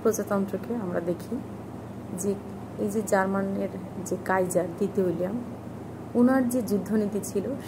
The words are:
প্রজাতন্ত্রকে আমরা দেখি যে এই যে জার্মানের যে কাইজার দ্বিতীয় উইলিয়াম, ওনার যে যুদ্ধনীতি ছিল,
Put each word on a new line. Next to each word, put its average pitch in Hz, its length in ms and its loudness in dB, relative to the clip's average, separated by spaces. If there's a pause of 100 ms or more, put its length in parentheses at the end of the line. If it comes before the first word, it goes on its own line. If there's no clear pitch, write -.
প্রজাতন্ত্রকে 202 720 2
আমরা 180 260 0
দেখি 175 360 -2 (800)
যে 196 160 2 (440)
এই 214 120 0
যে 214 160 0
জার্মানের 196 600 2 (380)
যে 185 180 0
কাইজার 180 420 4
দ্বিতীয় 190 400 0
উইলিয়াম, 180 280 0 (800)
ওনার 247 340 6
যে 247 140 2
যুদ্ধনীতি 202 640 2
ছিল, 196 260 -2 (180)